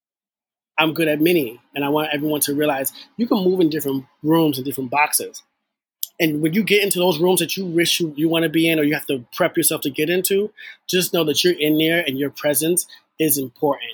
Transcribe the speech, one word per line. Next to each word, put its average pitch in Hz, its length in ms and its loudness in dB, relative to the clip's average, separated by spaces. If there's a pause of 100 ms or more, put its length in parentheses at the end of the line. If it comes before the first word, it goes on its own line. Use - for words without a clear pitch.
(760)
I'm 160 160 2
good 160 140 0
at 151 140 0
many, 156 380 2 (140)
and 143 120 -4
I 143 40 0
want 151 240 0
everyone 147 280 -2
to 143 140 -2
realize 139 360 0 (260)
you 233 100 -2
can 202 160 0
move 185 180 2
in 160 80 4
different 139 360 -4 (180)
rooms 156 340 2
and 131 80 -6
different 131 260 -6
boxes. 139 500 -2 (800)
And 151 220 0
when 160 120 0
you 214 100 2
get 196 200 2
into 185 160 -2
those 180 200 2
rooms 180 220 2
that - 160 -4
you 196 80 -6
wish 170 340 0
you, 160 160 -4
you 160 140 0
wanna 165 200 0
be 165 200 2
in 160 100 2
or 151 40 2
you 147 100 2
have 143 140 -4
to 131 260 -4
prep 170 240 0
yourself 156 240 0
to 151 80 -4
get 151 200 -2
into, 196 420 0 (360)
just 180 260 0
know 170 120 2
that 147 180 0
you're 180 100 4
in 151 240 2
there 165 280 2
and 135 120 -2
your 139 120 -2
presence 156 580 0 (320)
is 151 180 2
important. 131 560 -4